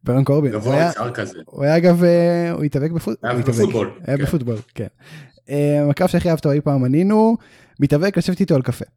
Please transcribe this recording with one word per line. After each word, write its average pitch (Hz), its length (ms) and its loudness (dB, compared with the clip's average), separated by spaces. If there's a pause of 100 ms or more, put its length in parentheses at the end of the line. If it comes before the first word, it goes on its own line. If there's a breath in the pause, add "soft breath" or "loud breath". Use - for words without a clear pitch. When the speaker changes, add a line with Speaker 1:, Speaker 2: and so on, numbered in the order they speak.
Speaker 1:
ברון 131 200 2
קורבין. 143 280 2
הוא 107 80 -4
Speaker 2:
גבוה, 123 140 0
Speaker 1:
היה, 165 180 2
Speaker 2:
צער 123 220 -6
כזה. - 320 -8
Speaker 1:
הוא 139 180 -6
היה, 156 120 4
אגב, 175 280 4
אה, 170 460 2
הוא 170 140 -4
התאבק 143 260 -2
בפוט-, - 340 -6
Speaker 2:
היה 120 80 -2
Speaker 1:
הוא 123 80 -2
התאבק. 120 180 -2
Speaker 2:
בפוטבול, 110 480 -2
Speaker 1:
היה 135 100 -2
Speaker 2:
כן. 143 60 -2
Speaker 1:
בפוטבול, 123 340 -2 (180)
כן. 113 120 -8 (600 loud breath)
אה, 147 420 0
הקרב 180 180 0
שהכי 170 220 0
אהבת 160 160 -2
אי 147 140 2
פעם 139 240 0
ענינו, 214 520 2 (440 soft breath)
מתאבק 147 380 2
לשבת 180 220 -2
איתו 180 140 2
על 131 80 2
קפה. - 220 -6 (120)